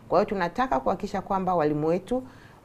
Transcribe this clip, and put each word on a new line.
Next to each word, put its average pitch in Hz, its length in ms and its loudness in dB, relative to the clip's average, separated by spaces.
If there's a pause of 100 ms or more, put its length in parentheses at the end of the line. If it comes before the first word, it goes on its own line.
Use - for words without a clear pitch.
Kwa 160 100 4
hiyo 214 100 2
tunataka 226 520 0
kuhakikisha 196 420 -2
kwamba 185 320 0
walimu 151 320 2
wetu 196 360 0 (420)